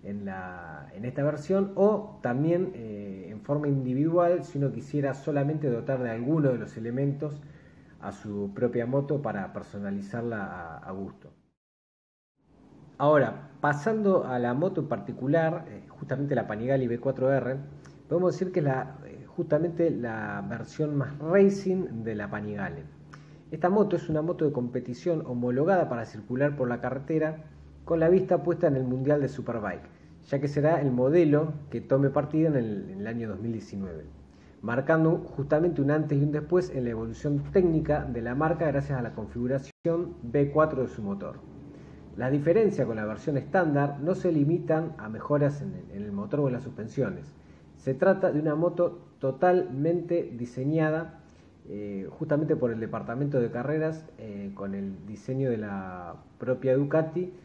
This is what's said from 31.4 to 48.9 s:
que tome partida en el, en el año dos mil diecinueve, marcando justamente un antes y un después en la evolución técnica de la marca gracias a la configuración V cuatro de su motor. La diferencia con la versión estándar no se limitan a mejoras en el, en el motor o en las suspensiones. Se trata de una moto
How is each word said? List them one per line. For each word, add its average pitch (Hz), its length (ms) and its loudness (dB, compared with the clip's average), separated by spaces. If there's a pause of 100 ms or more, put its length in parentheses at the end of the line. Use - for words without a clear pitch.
que 117 100 -6
tome 135 300 4
partida 156 400 2
en 147 60 2
el, 110 340 -2
en 95 120 -10
el 104 60 -6
año 113 220 -6
dos 92 100 -8
mil 113 120 -4
diecinueve, 95 540 -8 (580)
marcando 160 540 4
justamente 156 640 0
un 139 100 4
antes 151 260 2
y 143 60 4
un 147 80 2
después 175 400 0
en 127 140 -2
la 117 60 -2
evolución 113 600 -2
técnica 160 540 4
de 120 180 -4
la 120 100 -2
marca 160 340 2
gracias 139 300 0
a 123 60 -2
la 113 100 -6
configuración 135 1120 -2
V 139 280 2
cuatro 151 300 4
de 120 60 0
su - 160 -8
motor. 98 320 -6 (840)
La 123 140 0
diferencia 160 540 4
con 113 100 -4
la 107 100 -4
versión 110 320 -2
estándar 143 600 2
no 170 160 0
se 180 160 0
limitan 160 680 2
a 110 120 -10
mejoras 143 520 0
en 98 140 -8
el, - 220 -14
en 104 60 -8
el 104 80 -8
motor 104 280 -4
o 143 80 2
en 123 60 0
las 117 100 -6
suspensiones. 110 720 -6 (400)
Se - 180 -4
trata 185 380 4
de 147 80 2
una 151 160 2
moto 170 540 0 (100)